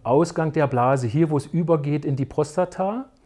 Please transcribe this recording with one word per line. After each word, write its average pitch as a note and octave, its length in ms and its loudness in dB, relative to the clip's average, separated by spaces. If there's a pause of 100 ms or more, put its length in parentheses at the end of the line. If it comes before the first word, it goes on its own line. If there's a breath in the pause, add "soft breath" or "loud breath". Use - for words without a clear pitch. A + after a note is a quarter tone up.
Ausgang D#3+ 480 2
der D3+ 160 2
Blase, B2+ 400 2
hier D3+ 220 2
wo D3+ 80 0
es C3+ 80 -2
übergeht D3+ 580 0
in C#3+ 140 -2
die C3+ 80 -2
Prostata. F#3+ 800 -2 (200 soft breath)